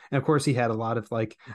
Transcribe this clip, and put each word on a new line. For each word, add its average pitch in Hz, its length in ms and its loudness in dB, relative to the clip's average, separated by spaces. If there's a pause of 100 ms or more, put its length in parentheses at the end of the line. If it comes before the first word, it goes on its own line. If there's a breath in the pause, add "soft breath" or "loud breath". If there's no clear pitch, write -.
(120)
And 143 60 2
of 135 80 0
course 147 180 2
he 143 100 2
had 120 180 2
a 110 40 -2
lot 113 220 -2
of, 110 140 -8
like, 113 260 -4 (180 loud breath)